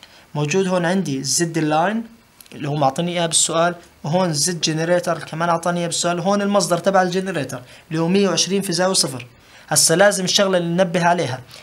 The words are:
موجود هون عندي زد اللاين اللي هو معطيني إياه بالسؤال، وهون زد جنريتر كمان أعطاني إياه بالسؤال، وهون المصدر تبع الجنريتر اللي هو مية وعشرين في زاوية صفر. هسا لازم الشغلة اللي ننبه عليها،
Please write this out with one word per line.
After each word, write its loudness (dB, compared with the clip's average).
موجود 0
هون 0
عندي -2
زد -2
اللاين 0
اللي -8
هو -2
معطيني 0
إياه -2
بالسؤال، 0
وهون 0
زد -2
جنريتر 0
كمان -6
أعطاني 0
إياه -4
بالسؤال، -2
وهون 0
المصدر 2
تبع 2
الجنريتر -4
اللي -2
هو 0
مية 4
وعشرين 0
في -4
زاوية 0
صفر. -2
هسا 2
لازم 4
الشغلة 2
اللي 2
ننبه -2
عليها، 0